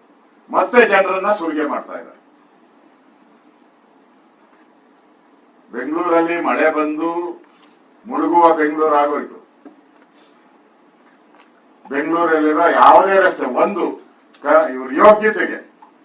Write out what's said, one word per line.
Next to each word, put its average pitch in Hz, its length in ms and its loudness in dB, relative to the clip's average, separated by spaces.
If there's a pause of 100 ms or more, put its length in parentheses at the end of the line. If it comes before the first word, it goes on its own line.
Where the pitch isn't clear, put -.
(520)
ಮತ್ತೆ 190 340 2
ಜನರನ್ನ 190 460 0
ಸುಲಿಗೆ 151 360 -4
ಮಾಡ್ತಾ 117 260 -10
ಇದ್ದಾರೆ. - 260 -18 (3500)
ಬೆಂಗಳೂರಲ್ಲಿ 165 680 -2
ಮಳೆ 147 300 0
ಬಂದು 156 680 -6 (680)
ಮುಳುಗುವ 165 460 2
ಬೆಂಗಳೂರು 156 420 -2
ಆಗೋಯ್ತು. 147 500 -4 (2500)
ಬೆಂಗಳೂರಲ್ಲಿರೋ 156 760 0
ಯಾವುದೇ - 460 4
ರಸ್ತೆ 180 320 0
ಒಂದು 151 640 -4 (340)
ಕ-, 127 300 2
ಇವ್ರ 127 200 -10
ಯೋಗ್ಯತೆಗೆ, 185 800 2 (340)